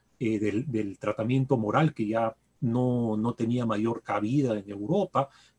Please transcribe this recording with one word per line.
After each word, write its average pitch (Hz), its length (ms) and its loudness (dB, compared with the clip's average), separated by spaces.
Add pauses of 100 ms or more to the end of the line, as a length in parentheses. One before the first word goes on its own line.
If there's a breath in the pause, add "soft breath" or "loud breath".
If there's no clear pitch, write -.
(180)
eh, 110 200 0
del, 107 320 0
del 104 280 -4
tratamiento 127 580 0
moral 120 360 2
que 110 140 -4
ya 113 300 -2 (240)
no, 120 560 0
no 117 180 0
tenía 120 320 0
mayor 110 360 0
cabida 110 560 0
en 101 100 -10
Europa, 131 600 0 (300 soft breath)